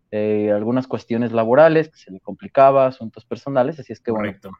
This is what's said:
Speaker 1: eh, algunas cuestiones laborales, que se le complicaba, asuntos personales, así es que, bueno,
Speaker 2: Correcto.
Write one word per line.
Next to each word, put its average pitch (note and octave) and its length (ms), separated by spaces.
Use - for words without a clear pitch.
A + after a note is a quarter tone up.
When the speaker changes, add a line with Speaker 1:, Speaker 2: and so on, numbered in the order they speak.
Speaker 1:
eh, G#2+ 420
algunas A#2 340
cuestiones A#2 460
laborales, D3+ 560
que - 100
se - 140
le F#2+ 80
complicaba, C3+ 680
asuntos A2+ 380
personales, C#3 560
así A#2+ 140
es - 60
que, - 100
bueno, G#2+ 180
Speaker 2:
Correcto. G2 320